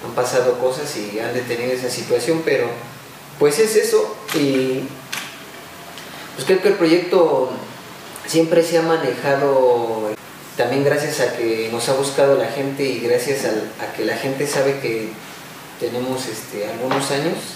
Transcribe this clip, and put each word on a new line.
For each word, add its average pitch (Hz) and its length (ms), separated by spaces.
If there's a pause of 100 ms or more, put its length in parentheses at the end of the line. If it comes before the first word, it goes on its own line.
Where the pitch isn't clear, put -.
han 117 120
pasado 127 420
cosas 131 400
y 104 220
han 117 120
detenido 123 420
esa 127 180
situación, 160 520
pero 139 220 (720)
pues 147 220
es 214 160
eso. - 400 (180)
Y 131 460 (1500)
pues - 140
creo 185 160
que - 60
el - 60
proyecto 160 760 (720)
siempre 165 380
se 170 160
ha - 20
manejado 131 1300 (480)
también 131 260
gracias 147 360
a - 180
que 113 340
nos 117 160
ha 139 60
buscado 139 420
la 120 120
gente 139 360
y 131 160
gracias 147 460
al, 110 240 (100)
a - 140
que 110 120
la 117 120
gente 139 300
sabe 139 320
que 113 300 (720)
tenemos, 123 460
este, 107 420
algunos 131 440
años. 160 240 (200)